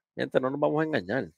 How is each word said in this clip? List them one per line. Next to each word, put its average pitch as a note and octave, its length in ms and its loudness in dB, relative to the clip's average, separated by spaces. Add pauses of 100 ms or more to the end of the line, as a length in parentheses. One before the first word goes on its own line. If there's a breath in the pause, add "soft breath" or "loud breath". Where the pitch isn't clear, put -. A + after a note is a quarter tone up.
(160)
Gente, C3+ 240 0
no C3 100 2
nos C#3+ 100 -4
vamos D3+ 220 2
a D#3+ 40 4
engañar, A2 520 -2